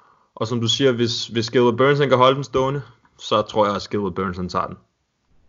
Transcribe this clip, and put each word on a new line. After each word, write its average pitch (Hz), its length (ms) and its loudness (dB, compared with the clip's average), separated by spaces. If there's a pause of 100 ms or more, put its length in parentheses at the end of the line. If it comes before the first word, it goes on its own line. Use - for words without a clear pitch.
(360)
Og 110 120 -6
som 117 140 -4
du 113 60 0
siger, 135 240 4
hvis, 117 360 -2
hvis 113 220 -4
Gilbert 120 280 2
Burns, 139 220 2
han 143 100 0
kan 123 80 4
holde 131 180 4
den 143 80 -6
stående, 135 380 -2 (380)
så 110 220 0
tror 107 240 0
jeg 101 100 0
også, 95 140 -8
Gilbert 101 260 -4
Burns, 95 220 -4
han 90 120 -8
tager 92 180 -4
den. 92 100 -14 (720)